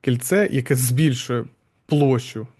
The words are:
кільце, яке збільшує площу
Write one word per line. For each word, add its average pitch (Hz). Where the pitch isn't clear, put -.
кільце, 156
яке 135
збільшує 127
площу 127